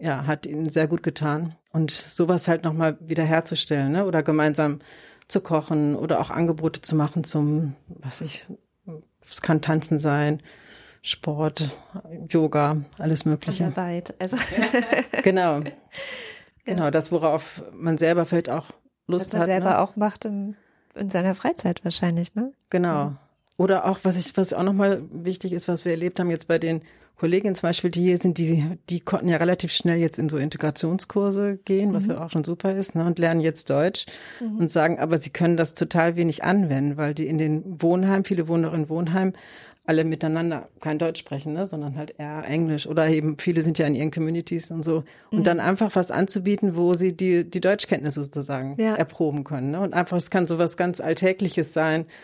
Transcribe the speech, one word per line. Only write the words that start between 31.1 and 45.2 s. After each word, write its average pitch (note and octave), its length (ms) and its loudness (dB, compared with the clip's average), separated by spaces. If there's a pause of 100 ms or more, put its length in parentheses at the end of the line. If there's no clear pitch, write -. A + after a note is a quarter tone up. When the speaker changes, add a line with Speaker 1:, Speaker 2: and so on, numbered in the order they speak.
Speaker 1:
gehen, G3 300 2
was G3 100 0
Speaker 2:
Mhm. G#3+ 80 0
Speaker 1:
ja E3 120 -6
auch E3 60 -10
schon D#3 140 0
super F#3+ 320 -2
ist, F#3+ 180 -4
ne, E3 100 2
und E3+ 140 2
lernen E3 220 4
jetzt D#3+ 300 0
Deutsch D3+ 360 0 (340)
Speaker 2:
Mhm. A3 180 -4
Speaker 1:
und E3+ 120 2
sagen, E3 300 2
aber D#3+ 180 2
sie C3+ 120 -8
können E3+ 260 2
das D#3+ 180 0
total E3+ 420 2
wenig E3+ 280 0
anwenden, D3 520 2
weil D3+ 180 -2
die D#3 120 -4
in D#3 120 0
den D#3 440 -2
Wohnheimen, F#3+ 420 4
viele F3 220 -2
wohnen E3 180 2
noch D#3+ 100 -2
in D#3 140 -2
Wohnheimen, F3 460 0 (500)
alle D#3+ 200 2
miteinander D#3+ 640 -2 (120)
kein D3+ 180 -2
Deutsch E3+ 200 -2
sprechen, D3 360 -8
ne, F#3 120 -4
sondern D3 300 -8
halt D3+ 220 -10
eher D3+ 280 -10
Englisch. D#3 400 0
Oder D#3+ 220 2
eben D#3 300 2
viele E3 240 0
sind D#3+ 160 2
ja D#3+ 80 2
in D3 80 2
ihren D3 160 -2
Communities E3 600 -4
und E3 140 -6
so. D#3 180 0 (300)